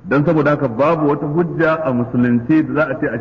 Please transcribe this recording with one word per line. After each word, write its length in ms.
Dan 220
saboda 260
haka 160
babu 420
wata 160
hujja 580
a 100
musulunci 720
da 80
za 160
a 100
ce 80
a 140